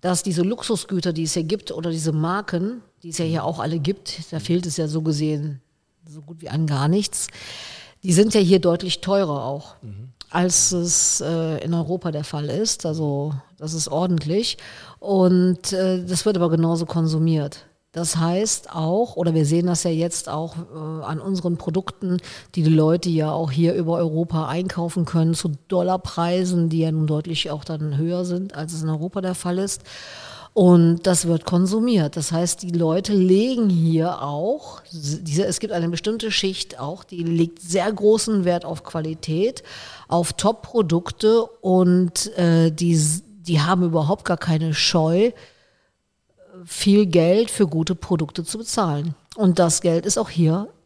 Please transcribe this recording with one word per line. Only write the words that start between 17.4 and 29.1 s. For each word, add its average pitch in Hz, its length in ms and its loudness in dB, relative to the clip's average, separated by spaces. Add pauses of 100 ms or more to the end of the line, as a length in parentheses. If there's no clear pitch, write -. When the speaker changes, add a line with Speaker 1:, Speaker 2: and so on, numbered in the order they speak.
Speaker 1:
Das 165 260 -4
heißt 175 580 0
auch, 180 400 0
oder 170 180 0
wir 160 120 4
sehen 170 220 2
das 175 160 0
ja 180 60 0
jetzt 165 400 -2
auch, 160 280 -6
äh, 160 480 -10
an 151 160 -6
unseren 180 360 -2
Produkten, 180 600 -4 (360)
die 170 100 -2
die 156 60 6
Leute 160 400 4
ja 156 220 0
auch 156 200 -2
hier 165 220 2
über 165 200 0
Europa 165 560 -2
einkaufen 170 560 -4
können, 165 280 2
zu 160 200 -2 (160)
Dollarpreisen, 180 1000 0
die 160 100 0
ja 160 120 2
nun 156 160 0
deutlich 156 440 -2
auch 147 120 -8
dann 151 340 -4
höher 175 280 -2
sind, 180 280 -4
als 160 200 -8
es 160 100 -6
in 160 60 -2
Europa 160 320 -4